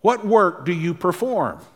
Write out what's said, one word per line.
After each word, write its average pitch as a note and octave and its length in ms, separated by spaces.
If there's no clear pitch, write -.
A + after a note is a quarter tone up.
What G#3+ 260
work G3 380
do E3+ 80
you E3+ 200
perform? F3 680